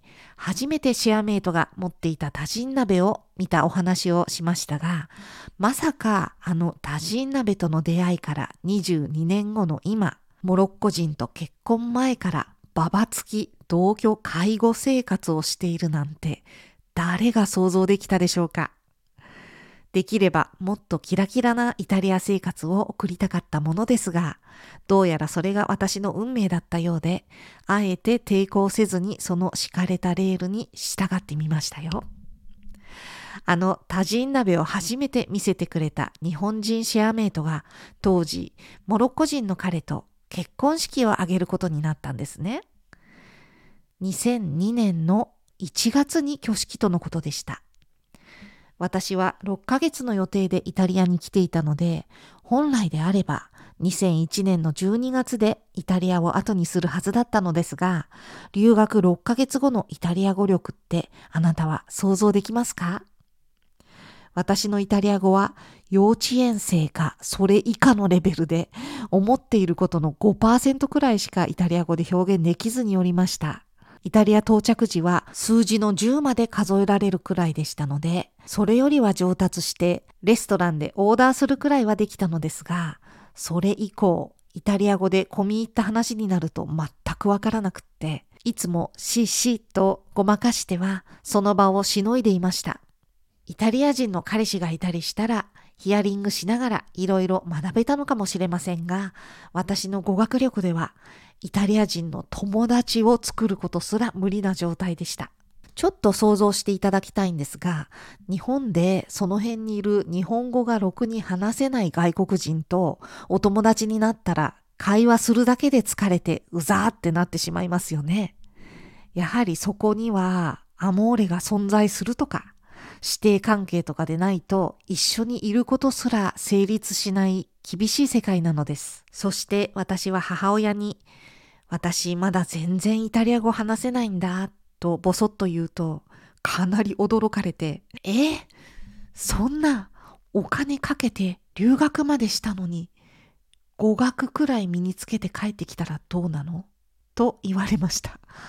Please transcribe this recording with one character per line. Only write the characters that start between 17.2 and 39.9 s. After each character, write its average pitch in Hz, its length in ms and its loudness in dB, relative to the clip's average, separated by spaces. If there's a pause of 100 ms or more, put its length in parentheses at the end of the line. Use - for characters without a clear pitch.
が 214 140 4
想 185 240 2
像 185 160 2
で 196 140 4
き - 80 -16
た 190 100 2
で 180 100 2
し - 120 0
ょ 170 60 2
う 156 40 -4
か？ - 220 -6 (1200)
で 185 120 2
き 214 160 0
れ 190 100 6
ば 160 300 0
も 185 140 -4
っ 139 60 -8 (100)
と 165 100 -2
キ - 160 -6
ラ 196 100 4
キ 247 160 -2
ラ 233 120 4
な 240 240 -2
イ 175 80 -6
タ 190 160 2
リ 190 100 2
ア 185 80 2
生 196 220 -2
活 - 260 -6
を 190 140 0
送 - 260 -6
り 175 80 -4
た 190 140 -2
か - 80 -4
っ - 120 -6
た 151 120 -2
も 156 120 0
の 214 120 0
で 247 100 2
す 190 160 -2
が、 170 280 -2 (480)
ど 196 140 6
う 185 60 4
や 156 100 0
ら 151 120 -2
そ 170 120 -4
れ 190 120 -2
が 208 160 0
私 196 320 -2
の 202 100 -4
運 233 220 -6
命 214 160 0
だ 175 80 -2
っ - 120 -4
た 170 100 -2
よ 170 160 -2
う 156 60 -4
で、 175 240 -4 (400)
あ 202 160 0
え 190 140 0
て 233 220 0
抵 196 280 2
抗 196 220 2
せ 214 180 2
ず 180 140 -2
に 190 220 -6
そ 175 160 -4
の 180 180 -2
敷 - 160 -6
か 180 140 -2
れ 185 120 -2
た 180 160 -2
レ 190 220 0
ー - 20 -4
ル 180 120 -6
に 214 240 -8
従 - 420 -4
っ 185 80 -4
て 147 140 -8
み 156 100 -4
ま 156 140 0
し - 80 -6
た 147 120 -14
よ。 156 220 -6 (1400)
あ 180 100 2
の 185 320 0
タ 190 160 0
ジ 220 220 0
ン 277 80 -4
鍋 196 240 2
を 156 80 0
初 190 320 -6
め 277 100 -2
て - 240 -2
見 196 80 -2
せ 196 160 0
て 175 100 -4
く - 140 -4
れ 156 120 -2
た - 200 -6 (100)
日 165 140 -4
本 208 260 -4
人 226 220 -2
シ 220 160 0
ェ 214 80 4
ア 220 60 0
メ 220 140 0
イ - 40 -2
ト 160 100 -4
が、 156 220 -4 (380)
当 180 240 4
時 175 280 -8 (340)
モ 214 100 0
ロ 240 100 4
ッ 247 60 -2
コ 311 120 0
人 277 220 -2
の 185 80 -2
彼 170 260 -4
と - 260 -8 (200)